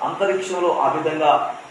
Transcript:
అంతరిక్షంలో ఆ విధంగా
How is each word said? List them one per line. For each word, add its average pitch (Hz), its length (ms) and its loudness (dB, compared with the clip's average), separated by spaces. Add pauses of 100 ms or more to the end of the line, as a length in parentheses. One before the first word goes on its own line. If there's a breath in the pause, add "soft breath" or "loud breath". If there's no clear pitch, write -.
అంతరిక్షంలో 180 760 0
ఆ 139 120 2
విధంగా 156 640 0 (160)